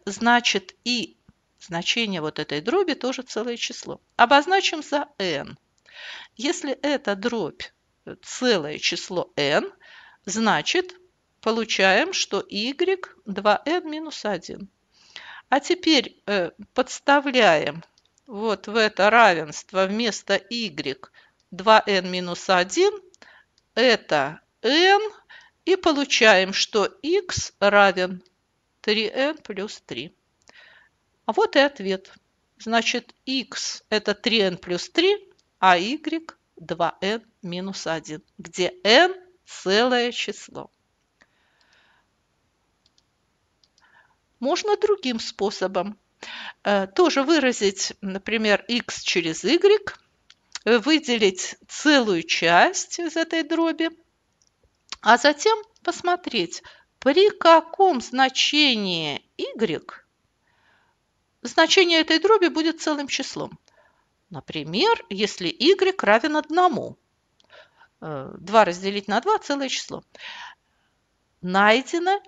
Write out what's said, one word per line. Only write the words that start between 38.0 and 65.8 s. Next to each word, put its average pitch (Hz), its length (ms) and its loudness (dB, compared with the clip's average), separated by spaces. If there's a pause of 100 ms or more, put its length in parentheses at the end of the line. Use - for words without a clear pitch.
где 175 360 -6 (100)
n – 330 300 4 (300)
целое 240 680 -2
число. - 580 -10 (3750)
Можно 349 360 -2
другим 392 440 -2
способом. 196 800 -4 (640)
Э, 196 220 0
тоже 285 360 2
выразить, 254 800 0
например, 202 680 -2
x - 340 -6
через 165 420 -2
y, 392 500 2 (680)
э, 226 140 4
выделить 226 800 0 (120)
целую 233 540 2
часть 185 760 2
из 339 180 -6
этой 330 260 -2
дроби, 330 480 -2 (1080)
а 220 160 6
затем 294 400 2 (260)
посмотреть, 349 800 -4 (360)
при 359 320 4
каком 330 680 4
значении 233 1200 0 (140)
y 233 640 -6 (1400)
значение 330 580 4
этой 320 180 2
дроби 381 300 4
будет 320 340 -2
целым 294 260 -4
числом. - 500 -8 (720)
Например, 175 800 -4
если 196 400 -4
y 370 560 0